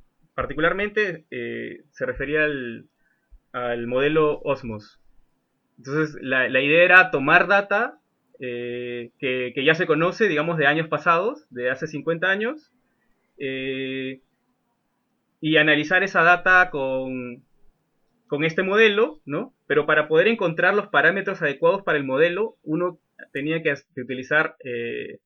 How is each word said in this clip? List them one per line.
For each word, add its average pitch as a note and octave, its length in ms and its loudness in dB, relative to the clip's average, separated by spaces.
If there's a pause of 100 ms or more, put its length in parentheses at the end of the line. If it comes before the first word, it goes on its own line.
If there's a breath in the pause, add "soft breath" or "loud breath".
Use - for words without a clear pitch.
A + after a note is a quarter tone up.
(340)
Particularmente, F3+ 960 -2
eh, A#2 600 -10
se - 160 -6
refería C#3 380 -2
al, B2 420 -6 (640)
al A#2 360 -4
modelo D3 560 2
Osmos. A#2 560 -6 (760)
Entonces, D3 460 -4
la, B2+ 260 0
la C3 120 2
idea D#3 240 4
era F3+ 260 8
tomar D#3+ 380 4
data, G3+ 500 0 (400)
eh, A#2+ 800 -8
que, B2+ 380 -4
que C3+ 80 -2
ya D#3 100 4
se E3 140 -2
conoce, F3 400 2
digamos, E3 280 -2
de C#3+ 120 2
años D#3+ 180 0
pasados, F3 640 0
de B2 180 -4
hace D3 200 -4
cincuenta E3 420 -4
años, A3+ 420 -6 (640)
eh, C3 840 -8 (1200)
y D#3 120 0
analizar D3+ 480 2
esa F#3+ 180 0
data F3+ 480 4
con, C3 720 -6 (840)
con D3 160 -4
este D#3+ 180 -2
modelo, G#3+ 640 2
¿no? D3+ 260 -8 (140)
Pero C#3+ 200 0
para D3+ 200 2
poder D#3+ 220 4
encontrar F3+ 440 2
los G3+ 140 0
parámetros F3+ 560 0
adecuados E3 400 0
para D#3 160 0
el C#3 60 -2
modelo, F3 580 0
uno E3+ 380 -4 (320)
tenía D#3 280 -4
que D#3 120 0
as-, C#3 200 -8
que C3 100 -10
utilizar, C3 520 -2 (100)
eh, A#2+ 600 -8